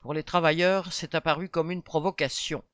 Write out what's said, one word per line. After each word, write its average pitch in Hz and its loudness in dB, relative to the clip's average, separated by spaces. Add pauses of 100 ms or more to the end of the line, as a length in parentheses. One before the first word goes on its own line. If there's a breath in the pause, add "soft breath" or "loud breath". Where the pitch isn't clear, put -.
Pour 127 -8
les 151 -4
travailleurs, 175 2
c'est - -8
apparu 160 0
comme 165 0
une 180 -4
provocation. 156 -2